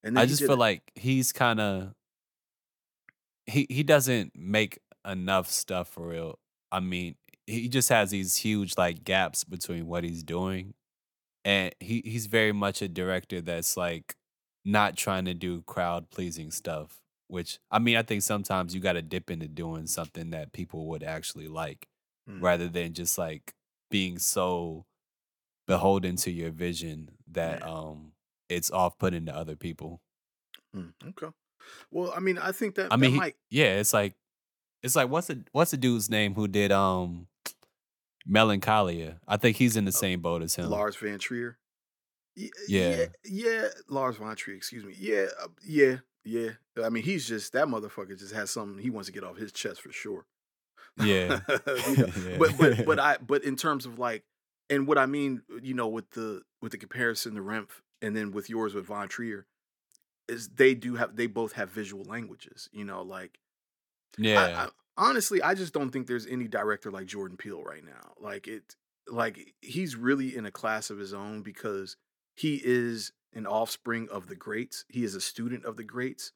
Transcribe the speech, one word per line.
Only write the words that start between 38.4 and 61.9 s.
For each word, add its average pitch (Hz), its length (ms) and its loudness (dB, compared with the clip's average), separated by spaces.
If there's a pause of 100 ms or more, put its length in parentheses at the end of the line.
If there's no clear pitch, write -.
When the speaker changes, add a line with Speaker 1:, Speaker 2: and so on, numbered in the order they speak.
Speaker 2:
I 104 100 2
think 110 200 4
he's 120 200 4
in 104 80 4
the 95 60 2
Speaker 1:
Uh, - 20 -2
Speaker 2:
same 92 280 0
boat 85 220 0
as 80 140 -2
him. 87 140 -4
Speaker 1:
Lars 104 260 0
von 104 220 -6
Trier? 120 400 -8 (760)
Y-, 190 140 -12 (180)
Speaker 2:
Yeah. 90 280 2
Speaker 1:
yeah, - 100 0 (180)
yeah, 220 440 -2 (200)
Lars 131 280 -2
von 107 200 -10
Trier, 98 200 -12
excuse 107 280 -12
me. 98 140 -16
Yeah, 98 280 0 (160)
uh, - 60 -10 (140)
yeah, 143 360 6 (260)
yeah. 113 260 -4 (320)
I 113 60 0
mean, 113 160 -2
he's 175 220 -2
just, 113 260 -6
that 143 160 2
motherfucker 101 500 -8
just 98 160 -16
has 104 160 -6
something 101 320 -8
he 127 80 -4
wants 104 160 -8
to 95 60 -14
get 95 120 -10
off 90 120 -12
his 104 160 -10
chest - 300 -8
for - 100 -18
sure. 117 340 -10 (720)
Speaker 2:
Yeah. 95 460 4
Speaker 1:
<laughs> - 40 -6
You 135 480 0
know, 120 160 6
Speaker 2:
<laughs> 92 160 -6
Yeah. 90 100 -6
Speaker 1:
but, 151 200 6
but, 147 280 6
but 156 120 4
Speaker 2:
<laughs> - 20 2
Speaker 1:
I, 143 180 4
but 135 260 0
in 135 120 -2
terms 139 300 -2
of, 120 120 -14
like, 117 260 -4 (460)
and 139 160 2
what 147 120 4
I 131 80 6
mean, 139 360 -2 (200)
you 131 120 -6
know, 120 140 0
with 110 220 -6
the, 110 320 -8 (200)
with 113 100 -8
the 104 60 -14
comparison 113 560 -2
to 101 80 -8
Renf 107 260 -6 (320)
and 107 160 -4
then 104 160 -4
with 101 160 -6
yours 110 260 -4
with 92 120 -6
Von 101 220 -8
Trier, 107 380 -8 (800)
is 117 220 -10
they 131 260 8
do 120 200 -6
have, 117 220 -4
they 120 100 0
both 110 260 -4
have 98 180 -6
visual 101 340 -10